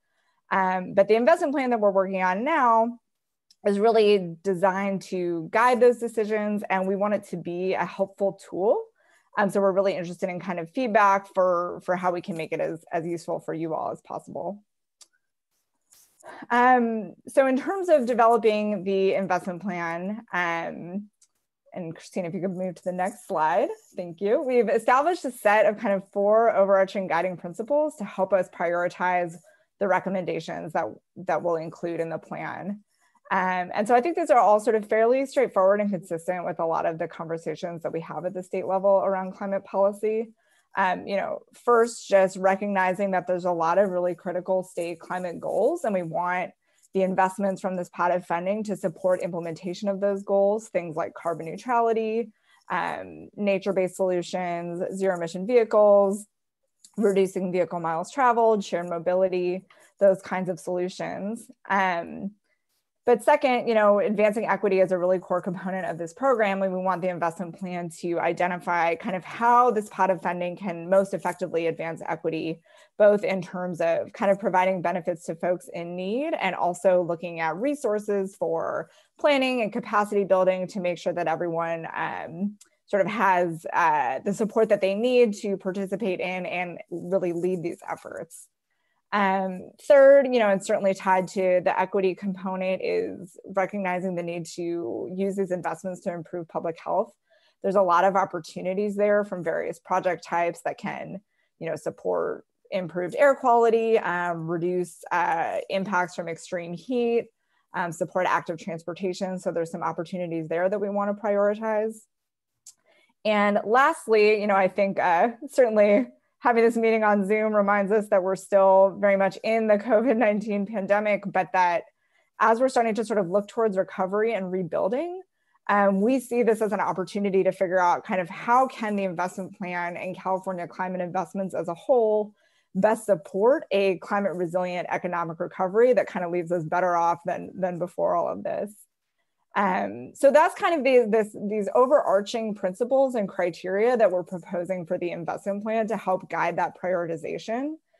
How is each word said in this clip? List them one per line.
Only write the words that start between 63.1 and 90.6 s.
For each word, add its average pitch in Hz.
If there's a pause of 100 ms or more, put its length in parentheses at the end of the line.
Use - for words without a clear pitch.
second, 269
you 233
know, 208
advancing 208
equity 190
is 185
a 185
really 180
core 180
component 185
of 165
this 165
program, 214
and 190
we 185
want 180
the 185
investment 170
plan 180 (100)
to 170
identify 175
kind 190
of 175
how 240
this 208
pot 190
of 175
funding 175
can 170
most 196
effectively 170
advance 165
equity, 165 (360)
both 208
in 185
terms 180
of 165
kind 202
of 196
providing 185
benefits 175
to 165
folks 175
in 175
need 233
and 185
also 180
looking 170
at 160
resources 208
for 165 (300)
planning 262
and 208
capacity 208
building 185
to 208
make 180
sure 175
that 170
everyone, 165
um, 160 (300)
sort 196
of 180
has, 180
uh, 147
the 202
support 214
that 202
they 190
need 240
to 196
participate 190
in 180
and 175 (120)
really 175
lead 175
these 175
efforts. - (640)
Um, 190 (100)
third, 277
you 247
know, 214
and 196